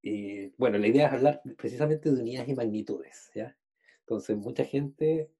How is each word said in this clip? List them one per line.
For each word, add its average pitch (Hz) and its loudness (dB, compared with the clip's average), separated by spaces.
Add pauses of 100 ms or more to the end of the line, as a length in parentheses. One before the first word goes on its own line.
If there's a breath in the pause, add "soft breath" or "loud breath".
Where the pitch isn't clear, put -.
eh, 101 -6
bueno, 110 2
la 104 2
idea 139 6
es 131 2
hablar 135 4 (160)
precisamente 151 -2
de 127 4
unidades 123 -6
y 135 -2
magnitudes, 107 -6
¿ya? 131 -8 (440 soft breath)
Entonces, 110 -4
mucha 117 -4
gente 156 -2